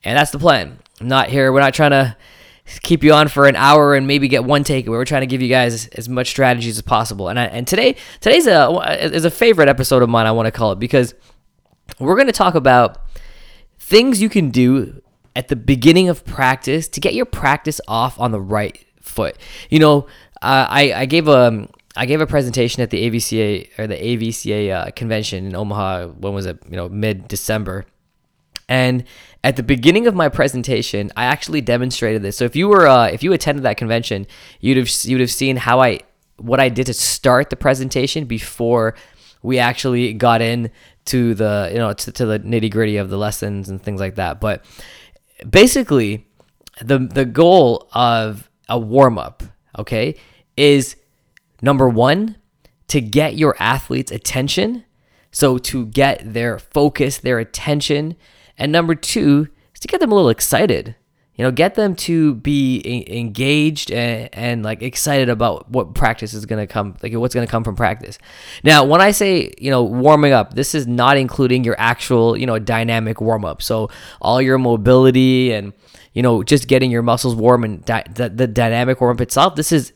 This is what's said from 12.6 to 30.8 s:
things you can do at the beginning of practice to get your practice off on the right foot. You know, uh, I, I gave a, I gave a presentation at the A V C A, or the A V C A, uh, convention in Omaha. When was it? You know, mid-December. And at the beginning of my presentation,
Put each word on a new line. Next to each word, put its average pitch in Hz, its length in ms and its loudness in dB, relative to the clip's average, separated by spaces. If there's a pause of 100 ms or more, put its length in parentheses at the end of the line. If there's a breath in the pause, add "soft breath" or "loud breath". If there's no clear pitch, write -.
things 226 420 4
you 220 80 2
can 170 220 0
do 127 500 2 (340)
at 123 140 -6
the 135 80 -2
beginning 147 540 2
of - 160 -8
practice 135 640 -4
to - 120 -12
get - 140 -4
your 247 100 -4
practice 147 640 -4
off 113 320 -4
on 120 120 -2
the 104 80 -6
right 104 440 -6 (160)
foot. - 380 -6 (320 loud breath)
You 156 80 4
know, 151 200 6 (440 soft breath)
uh, 135 260 2
I, 135 240 2
I 117 140 -4
gave 156 200 0
a, 123 400 4 (300)
I - 80 -4
gave 147 160 -2
a 156 60 0
presentation 123 560 -2
at 113 80 -4
the 90 100 -4
A 117 80 -2
V 117 100 -4
C 110 240 -4
A, 104 360 -4
or 107 80 -8
the 95 200 -8
A 120 100 -2
V 113 140 -4
C - 220 -8
A, 104 200 -2
uh, 90 180 -6
convention 107 560 -6
in 92 100 -8
Omaha. 95 520 -6
When 98 260 -10
was 98 100 -6
it? 87 140 -10 (100)
You 87 80 -12
know, 90 140 -10
mid-December. 98 960 -6 (840)
And 127 340 0 (380 soft breath)
at 123 140 0
the 131 60 -6
beginning 143 440 2
of 214 80 2
my 165 140 0
presentation, 120 880 -2